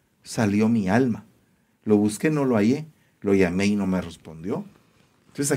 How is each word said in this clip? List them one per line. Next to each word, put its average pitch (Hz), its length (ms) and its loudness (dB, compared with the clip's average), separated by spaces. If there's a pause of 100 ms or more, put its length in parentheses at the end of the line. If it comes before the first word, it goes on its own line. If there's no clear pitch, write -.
(240)
salió 107 460 0
mi 110 200 0
alma. 113 360 0 (580)
Lo 107 140 4
busqué, 107 320 0
no 147 160 0
lo 123 100 2
hallé. 123 320 2 (340)
Lo 101 120 0
llamé 95 340 2
y 104 100 0
no 95 100 -2
me 92 140 -2
respondió". 85 640 -10 (640)
Entonces 143 300 -4